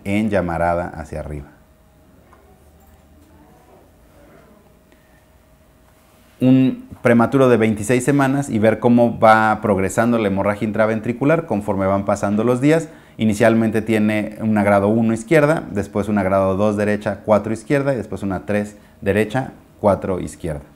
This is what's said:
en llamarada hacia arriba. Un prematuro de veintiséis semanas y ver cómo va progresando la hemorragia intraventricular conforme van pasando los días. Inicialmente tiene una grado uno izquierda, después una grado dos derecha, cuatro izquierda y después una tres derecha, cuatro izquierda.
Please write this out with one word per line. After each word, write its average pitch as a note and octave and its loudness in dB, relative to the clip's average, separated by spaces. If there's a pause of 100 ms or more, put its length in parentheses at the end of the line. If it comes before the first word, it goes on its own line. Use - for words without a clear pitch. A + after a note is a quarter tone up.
en G#2 -2
llamarada F2 -2
hacia D#2 -12
arriba. D2 -12 (4000)
Un C3 2 (140)
prematuro A#2 4
de A#2+ 4
veintiséis A2 0
semanas C#3 0
y A2+ 0
ver G#2+ 2
cómo A#2+ 2
va A2 4
progresando G#2+ 0
la G#2+ 0
hemorragia G2 -2
intraventricular A2 -2
conforme G2+ -2
van G2 0
pasando G#2 -2
los B2 0
días. D#3 2 (280)
Inicialmente A2+ 2
tiene G#2+ -2
una G#2+ 0
grado G2+ 4
uno A2+ 2
izquierda, D3 0
después G2 -4
una G#2 0
grado F#2+ 2
dos G#2 0
derecha, G#2 -4
cuatro G#2+ 2
izquierda C#3 -2
y - -6
después G2 -8
una F#2+ -6
tres G#2 -4 (240)
derecha, G#2+ -2 (280)
cuatro F#2+ 0
izquierda. D#2 -10 (120)